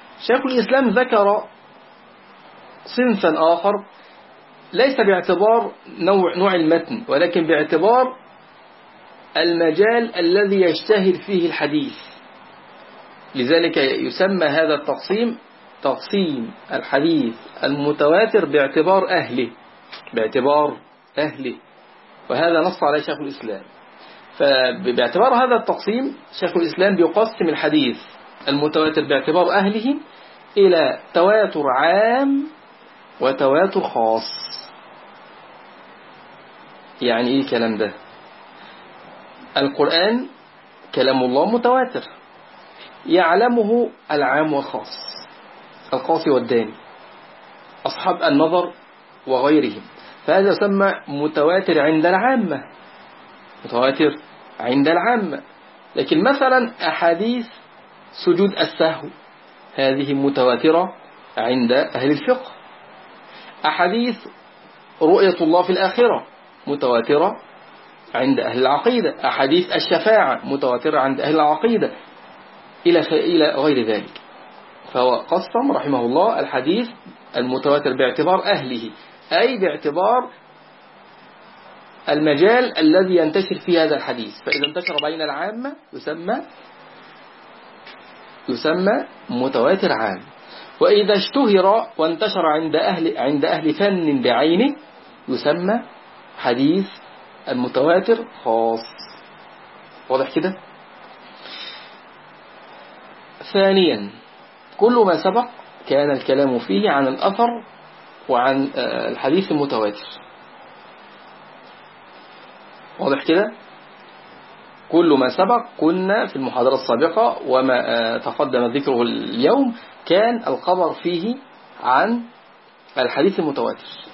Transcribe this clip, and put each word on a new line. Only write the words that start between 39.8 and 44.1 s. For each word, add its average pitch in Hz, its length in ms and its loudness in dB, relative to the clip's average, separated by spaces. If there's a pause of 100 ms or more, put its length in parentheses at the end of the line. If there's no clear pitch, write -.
كلام 131 280 2
الله 131 220 2
متواتر، 240 580 0 (1040)
يعلمه 208 840 2 (220)